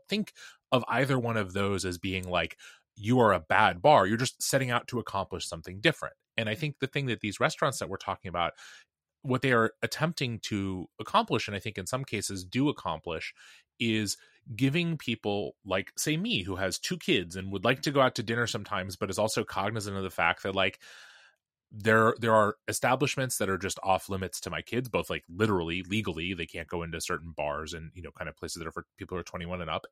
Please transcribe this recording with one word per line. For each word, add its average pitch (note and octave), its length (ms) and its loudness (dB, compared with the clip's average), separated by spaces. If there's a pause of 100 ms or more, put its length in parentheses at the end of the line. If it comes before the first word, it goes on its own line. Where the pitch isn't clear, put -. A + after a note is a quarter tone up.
think G#3 240 -4 (400)
of B2+ 160 2
either C3+ 280 2
one A#2 200 0
of G2 160 -2
those G2 320 0
as F2+ 120 -2
being, F#2 320 -4
like, E2+ 280 0 (400)
you A2+ 240 4
are A2 120 8
a F2+ 80 4
bad F#2 400 6
bar. C3 240 8
You're G2+ 120 2
just B2 260 -2
setting C3 300 0
out A#2+ 160 -2
to B2 100 -4
accomplish G2 500 -4
something F2+ 320 -10
different. - 340 0 (220)
And A2 120 0
I G#2+ 80 -2
think D3 240 -6
the C3 80 -2
thing C#3 180 -2
that A2+ 140 -2
these G2+ 180 -4
restaurants C#3+ 400 0
that F#2 100 -4
we're F#2+ 100 -6
talking F#2+ 320 -6
about, E2+ 240 0 (720)
what B2+ 160 0
they C3+ 120 2
are A2+ 180 6 (140)
attempting B2+ 560 -2
to G2 480 -4 (100)
accomplish, G3 480 0
and G2+ 100 -4
I G2 40 -4
think G#2 180 -8
in F#2 80 -6
some C3+ 180 -4
cases G2 400 -4
do B2+ 240 0
accomplish, E2 640 -4 (460)
is A2 380 0 (400)
giving D#3 420 2
people, G#2 560 -2 (100)
like, F#2+ 320 -2
say, D3+ 200 0
me, F#3 260 -2
who F2+ 140 -4
has F#2 240 0
two - 160 -4
kids F#2+ 400 0
and F#2+ 160 -6
would F#2+ 120 -4
like C3 180 2
to D#3 100 -2
go C#3 80 4
out B2+ 160 4
to A#2+ 80 -4
dinner A#2 240 0
sometimes, G2 480 -6
but G2+ 140 -4
is F#2 100 -2
also G#2+ 240 2
cognizant G#2 520 -4
of F#2+ 60 -4
the F#2 80 -4
fact F2 320 2
that, F#2+ 140 -2
like, G2 240 2 (920)
there, A2 460 6
there A2+ 140 4
are G#2+ 220 6 (120)
establishments C3 720 0
that G2+ 100 2
are F#2+ 80 2
just F2+ 260 -4
off F#2+ 280 2
limits F#2 300 -4
to F#2+ 100 -8
my D#2 100 -4
kids, A#2 300 -4
both, F2 180 0
like, D#2+ 180 -4
literally, F2+ 640 0
legally, F#2+ 460 -2
they E2+ 100 -6
can't D#2+ 240 -10
go F2 140 -4
into E2 180 -6
certain E2+ 340 -6
bars D2+ 380 -4
and, D#2+ 220 -10
you F2 80 -14
know, D2+ 80 -12
kind E2+ 180 -10
of D2 80 -12
places E2+ 240 -8
that D#2+ 80 -6
are D#2+ 40 -8
for E2+ 120 -10 (140)
people F#2 180 -8
who E2+ 40 -4
are E2+ 40 -10
twenty-one F2 380 -8
and D#2 80 -6
up. E2+ 220 -4